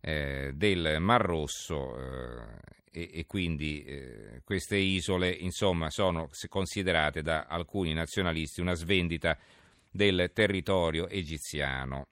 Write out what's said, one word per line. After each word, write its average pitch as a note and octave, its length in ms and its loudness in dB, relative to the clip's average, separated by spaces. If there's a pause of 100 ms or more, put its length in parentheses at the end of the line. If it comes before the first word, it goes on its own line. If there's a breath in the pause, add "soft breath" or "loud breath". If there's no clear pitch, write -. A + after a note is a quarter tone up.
eh, C#2 520 -4
del D#2+ 460 2
Mar A2 220 4
Rosso, D2+ 760 -2
eh, B1+ 1040 -12
e, E2+ 100 -10
e E2 140 -6
quindi, D2+ 580 -2
eh, B1 600 -14
queste G2+ 320 -2
isole, F#2 540 4
insomma, F2 600 0
sono E2+ 420 0
s-, - 160 -10
considerate E2+ 760 0
da D#2 260 0
alcuni E2+ 460 -2
nazionalisti E2 680 0
una F2+ 140 0
svendita E2 640 0 (500 soft breath)
del F#2 440 4
territorio F#2 760 2
egiziano. C#2 1040 -4